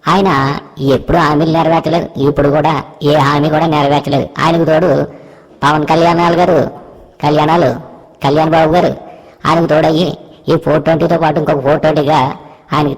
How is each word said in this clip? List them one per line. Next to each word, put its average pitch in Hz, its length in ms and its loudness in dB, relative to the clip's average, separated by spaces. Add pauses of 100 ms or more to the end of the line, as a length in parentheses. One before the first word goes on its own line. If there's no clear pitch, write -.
(120)
ఆయన 196 180 2 (640)
ఎప్పుడు - 280 -2
హామీలు 151 320 0
నెరవేర్చలేదు, 160 500 0 (220)
ఇప్పుడు 143 280 0
కూడా 156 160 0 (380)
ఏ 147 40 4 (120)
హామీ 147 280 2
కూడా 160 200 0
నెరవేర్చలేదు. 143 520 0 (160)
ఆయనకు 165 280 2
తోడు 160 200 2 (720)
పవన్ 151 260 0
కళ్యాణ్ 165 300 2 (200)
గారు, 180 180 2 (680)
కళ్యాణాలు, 151 460 2 (540)
కళ్యాణ్ 156 320 2
బాబు 160 200 2
గారు 170 160 2 (540)
ఆయనకు 165 260 0
తోడయ్యి 160 360 2 (440)
ఈ - 20 4 (100)
ఫోర్ 151 220 0
ట్వంటీతో 165 360 0
పాటు 156 180 0
ఇంకొక 147 260 -2
ఫోర్ 147 160 2
ట్వంటీగా 151 380 2 (540)
ఆయనకు 143 240 -2